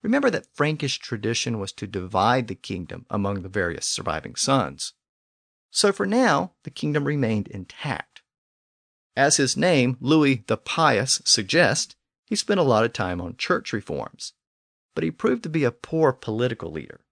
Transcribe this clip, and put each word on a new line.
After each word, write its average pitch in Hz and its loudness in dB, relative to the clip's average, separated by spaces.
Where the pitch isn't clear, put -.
Remember 262 2
that - -6
Frankish 147 0
tradition 113 -4
was 98 -8
to - -10
divide 101 0
the 98 -8
kingdom 87 -10
among 101 -2
the 92 -12
various 95 -4
surviving - -4
sons. 104 -2
So 202 2
for 196 -2
now, 190 2
the 160 -10
kingdom 147 -2
remained 117 0
intact. - -10
As 139 4
his 135 2
name, 135 4
Louis 139 4
the 110 0
Pious, 131 0
suggests, 123 2
he - -4
spent 196 0
a 170 4
lot 113 4
of 113 0
time 90 -4
on 87 -10
church - -4
reforms, - -8
but 156 -2
he 165 0
proved 233 0
to 170 -6
be 156 0
a 120 4
poor 160 2
political 113 -4
leader. 71 -12